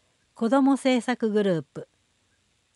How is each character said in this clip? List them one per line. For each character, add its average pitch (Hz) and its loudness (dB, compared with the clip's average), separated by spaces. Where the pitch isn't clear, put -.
子 226 -4
ど 269 4
も 269 4
政 254 0
策 233 -4
グ 208 0
ル 180 0
ー - -14
プ、 - -18